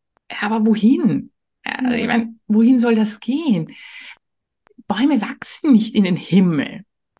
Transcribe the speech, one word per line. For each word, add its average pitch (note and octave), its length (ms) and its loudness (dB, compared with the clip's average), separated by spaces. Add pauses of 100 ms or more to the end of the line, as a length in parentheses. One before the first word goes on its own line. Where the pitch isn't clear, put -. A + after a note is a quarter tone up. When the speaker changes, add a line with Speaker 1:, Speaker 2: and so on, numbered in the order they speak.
(300)
Speaker 1:
„Ja, - 120 -14
aber G#3+ 240 -2
wohin?“ A3+ 680 0 (320)
Ja, - 120 -8
also B3 200 -2
ich A3+ 60 -4
Speaker 2:
Mhm. - 60 -4
Speaker 1:
meine, A3+ 260 -2 (120)
wohin A3+ 320 4
soll A#3 160 2
das G#3+ 260 -2
gehen? B3 520 -2 (1120)
Bäume A#3+ 340 0
wachsen - 520 -4
nicht A3 220 2
in G#3 100 2
den F3+ 120 0
Himmel. F3 680 0 (360)